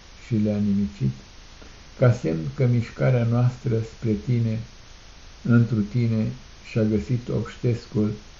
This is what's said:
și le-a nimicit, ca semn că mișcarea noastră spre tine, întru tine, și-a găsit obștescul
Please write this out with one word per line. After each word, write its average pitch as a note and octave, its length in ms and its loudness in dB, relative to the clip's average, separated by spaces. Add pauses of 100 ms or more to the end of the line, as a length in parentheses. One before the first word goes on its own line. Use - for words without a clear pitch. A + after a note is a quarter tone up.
(260)
și A2+ 80 -2
le-a G#2+ 220 2
nimicit, G#2 580 0 (840)
ca B2 140 6
semn E3 260 -2 (160)
că B2+ 120 2
mișcarea A#2+ 640 2
noastră B2 440 2 (220)
spre A2+ 160 0 (120)
tine, A#2 340 0 (840)
întru A#2 380 4
tine, A2 460 0 (440)
și-a A#2 120 0
găsit G#2+ 460 0
obștescul A2 840 -2 (280)